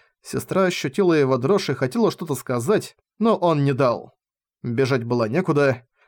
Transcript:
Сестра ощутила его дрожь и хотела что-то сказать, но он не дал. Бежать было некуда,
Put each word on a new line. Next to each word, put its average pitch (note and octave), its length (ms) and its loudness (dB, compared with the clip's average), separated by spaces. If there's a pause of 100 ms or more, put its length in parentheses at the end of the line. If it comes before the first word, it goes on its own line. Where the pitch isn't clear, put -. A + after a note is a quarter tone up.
(220)
Сестра F#3 420 -4
ощутила F3 500 0
его C3+ 240 2
дрожь E3 320 0
и C#3 40 -2
хотела E3+ 380 0
что-то D#3 240 -6
сказать, C3+ 600 -2 (240)
но G#3+ 160 2
он D#3 300 2
не C#3 80 2
дал. B2 440 -2 (460)
Бежать B2 400 0
было A#2+ 240 0
некуда, C#3+ 580 0 (220)